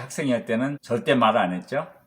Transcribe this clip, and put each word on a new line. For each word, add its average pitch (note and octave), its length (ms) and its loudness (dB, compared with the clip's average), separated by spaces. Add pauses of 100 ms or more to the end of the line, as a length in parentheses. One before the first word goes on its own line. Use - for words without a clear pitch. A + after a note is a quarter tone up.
학생이었을 B2+ 420 -2
때는 C3 380 -2
절대 B2 320 0
말을 A#2+ 260 4
안 F2+ 140 0
했죠. C3 320 -6 (200)